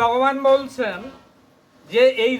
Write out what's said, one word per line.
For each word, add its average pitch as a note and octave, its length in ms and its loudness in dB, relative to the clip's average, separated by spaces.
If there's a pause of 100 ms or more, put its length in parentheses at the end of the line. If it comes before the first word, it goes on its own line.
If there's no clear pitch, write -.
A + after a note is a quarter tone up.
ভগবান B3+ 340 0 (140)
বলছেন B3+ 480 -2 (960)
যে A#3 100 2 (240)
এই B3+ 140 -2